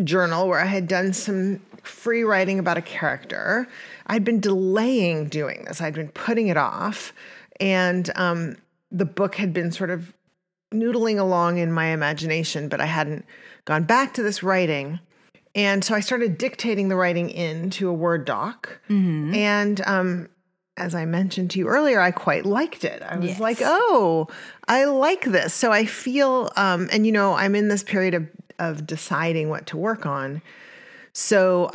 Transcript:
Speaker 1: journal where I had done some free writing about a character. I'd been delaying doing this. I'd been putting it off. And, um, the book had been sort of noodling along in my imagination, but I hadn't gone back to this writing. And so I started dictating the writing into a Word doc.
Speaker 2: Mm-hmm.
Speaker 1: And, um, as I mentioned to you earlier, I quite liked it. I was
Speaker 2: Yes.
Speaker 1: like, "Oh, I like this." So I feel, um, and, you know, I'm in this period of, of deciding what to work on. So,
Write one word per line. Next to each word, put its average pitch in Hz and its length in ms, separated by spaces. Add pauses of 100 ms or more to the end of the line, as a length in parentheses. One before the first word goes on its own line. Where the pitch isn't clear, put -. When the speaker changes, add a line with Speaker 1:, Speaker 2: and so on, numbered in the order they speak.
Speaker 1:
journal 175 460
where 170 100
I 165 60
had 190 240
done 190 240
some 190 480 (220)
free 233 420
writing 196 340
about 175 200
a 170 40
character. 170 840 (380)
I'd 208 180
been 233 160
delaying 190 880
doing 151 380
this. - 160
I'd 156 120
been 156 140
putting 226 400
it 165 80
off. - 560 (480)
And, 185 560
um, 170 400 (360)
the 185 120
book 196 320
had 190 160
been 170 180
sort 170 200
of 170 220 (640)
noodling 226 460
along 175 380
in 170 120
my 165 220
imagination, 156 760
but 143 120
I 151 60
hadn't 156 380 (400)
gone 156 200
back 254 300
to 240 100
this 202 180
writing. 165 560 (560)
And 196 300
so 220 100
I 208 60
started 226 360
dictating 226 520
the 190 80
writing 175 340
into 170 580
a 175 40
Word 165 320
doc. 139 560 (100)
Speaker 2:
Mm-hmm. 170 420
Speaker 1:
And, 208 540
um, 185 420 (480)
as 175 200
I 160 80
mentioned 180 480
to 190 80
you 175 80
earlier, 269 320
I 180 100
quite 160 340
liked 240 380
it. - 200
I - 140
was 180 140
Speaker 2:
Yes. 185 80
Speaker 1:
like, 220 240
"Oh, 269 640 (400)
I 262 200
like 285 400
this." 185 280
So 240 160
I 214 140
feel, 254 720
um, 180 360
and, 214 140
you 226 60
know, 202 220
I'm 196 200
in 208 140
this 202 160
period 185 300
of, 160 120 (320)
of 156 300
deciding 160 600
what 156 160
to - 100
work 214 280
on. 139 380 (720)
So, 185 640